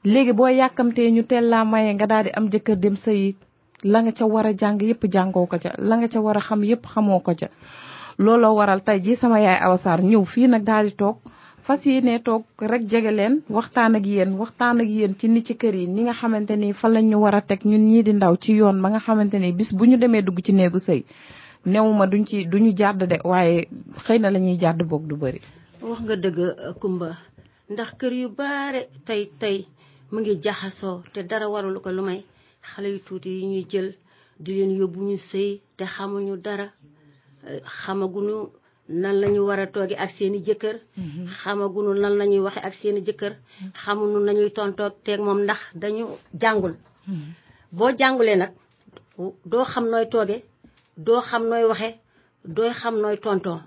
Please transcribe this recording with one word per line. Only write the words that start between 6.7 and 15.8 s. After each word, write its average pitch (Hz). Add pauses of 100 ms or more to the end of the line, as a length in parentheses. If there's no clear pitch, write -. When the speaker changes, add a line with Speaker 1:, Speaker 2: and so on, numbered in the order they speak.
Speaker 1:
xamoo 202
ko 180
ca. - (720)
Looloo 220
waral 202
tey 208
jii 226
sama 233
yaay 185
Awa 185
Sarr 175
ñëw 202
fii 240
nag 226
daal 214
di 202
toog, 208 (500)
fas 277
yéene 247
toog 226 (160)
rek 233
jege 220
leen, 214
waxtaan 226
ak 202
yéen, 196
waxtaan 240
ak 233
yéen 214
ci 226
ni 226
ci 233
kër 220
yi, 180